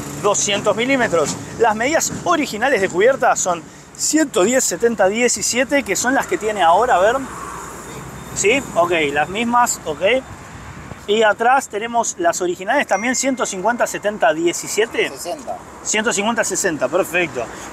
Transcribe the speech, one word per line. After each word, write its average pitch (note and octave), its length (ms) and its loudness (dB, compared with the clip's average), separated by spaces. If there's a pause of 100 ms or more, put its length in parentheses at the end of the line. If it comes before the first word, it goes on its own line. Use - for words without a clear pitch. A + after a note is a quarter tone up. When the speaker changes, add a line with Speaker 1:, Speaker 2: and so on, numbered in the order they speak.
(220)
Speaker 1:
doscientos G3+ 540 0
milímetros. A3 600 0 (220)
Las A3 160 4
medidas C4 380 0 (100)
originales C4+ 580 0
de F#3 80 2
cubierta G#3 460 4
son E3+ 300 -2 (320)
ciento D4 480 2
diez, B3 180 2
setenta, G#3 460 2
diecisiete, A#3 760 2
que G3 140 -2
son A#3+ 180 0
las C4+ 140 0
que F3+ 100 -2
tiene G#3 240 -2
ahora, G3 320 4
a F3 60 4
ver. A3 160 4 (1200)
¿Sí? B3+ 260 2 (140)
Ok, F3 160 4 (200)
las D3 160 0
mismas, A#3 580 2
ok. D3+ 160 -4 (1080)
Y A3 160 4
atrás A#3 440 4
tenemos A#3 520 -2
las E3+ 200 2
originales F#3+ 460 -2
también, A3+ 300 0
ciento B3+ 280 -2
cincuenta, G#3+ 440 -2
setenta, F#3+ 440 0
diecisiete. E3+ 800 0
Speaker 2:
Sesenta. C#3 480 -10 (240)
Speaker 1:
Ciento G#3+ 300 0
cincuenta, G#3 320 0
sesenta, D#3+ 420 -2
perfecto. D#3+ 580 0 (280)